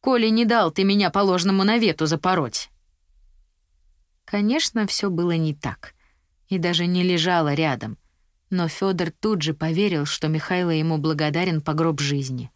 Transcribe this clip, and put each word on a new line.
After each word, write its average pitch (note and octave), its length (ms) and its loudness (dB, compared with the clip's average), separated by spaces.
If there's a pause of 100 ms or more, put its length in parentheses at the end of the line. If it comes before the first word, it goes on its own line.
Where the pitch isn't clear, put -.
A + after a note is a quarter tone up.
коли A#3 280 2
не A3+ 160 4
дал G#3+ 260 4
ты F#3+ 120 0
меня G3 260 4
по G3 100 0
ложному F#3+ 440 2
навету G3+ 420 2
запороть». D#3+ 640 0 (1600)
Конечно, G#3+ 600 0
все G3 240 -4
было E3+ 260 0
не D#3 200 -2
так - 400 -12 (520)
и F#3+ 120 -2
даже F3 260 0
не F3+ 160 0
лежало E3+ 540 2
рядом — C3+ 420 -2 (520)
но F3+ 180 0
Федор F3+ 440 -2
тут G#3+ 300 -2
же D3+ 120 -2
поверил, D#3+ 520 0
что - 220 -4
Михайло E3+ 440 -2
ему D#3+ 260 0
благодарен D#3 640 -2
по D3+ 120 -4
гроб D#3+ 260 0
жизни. C3 560 -6